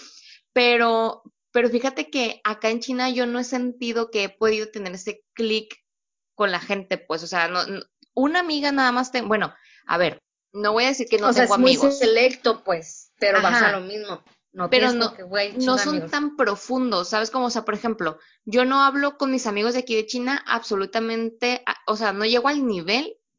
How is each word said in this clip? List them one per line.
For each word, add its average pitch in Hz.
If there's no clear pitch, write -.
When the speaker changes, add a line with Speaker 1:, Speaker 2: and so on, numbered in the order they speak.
Speaker 1:
Pero, 233
pero 240
fíjate 262
que 247
acá 214
en 233
China 254
yo 247
no 240
he 247
sentido 240
que 202
he 196
podido 214
tener 190
ese 190
clic 220
con 202
la 175
gente, 190
pues, 160
o 170
sea, 170
no, 180
no, 196
una 302
amiga 294
nada 262
más 254
ten-, 233
bueno, 202
a 165
ver, 175
no 208
voy 226
a 262
decir 269
que 220
no 208
Speaker 2:
O 240
sea, 240
Speaker 1:
tengo 247
Speaker 2:
es 247
muy 262
Speaker 1:
amigos. 277
Speaker 2:
selecto, 233
pues, -
pero 202
vas 226
Speaker 1:
Ajá. 220
Speaker 2:
a 196
lo 185
mismo. 202
No 180
Speaker 1:
Pero 254
Speaker 2:
tienes 240
como 233
Speaker 1:
no, -
Speaker 2:
que, 190
"Güey, 202
Speaker 1:
no 233
Speaker 2:
chinga 254
Speaker 1:
son 202
Speaker 2:
amigos". 165
Speaker 1:
tan 294
profundos, 220
¿sabes? 220
Como, 254
o 240
sea, 226
por 214
ejemplo, 208
yo 240
no 269
hablo 285
con 269
mis 254
amigos 214
de 254
aquí 247
de 220
China 247
absolutamente, 226
a-, 214
o 220
sea, 214
no 202
llego 240
al 285
nivel 214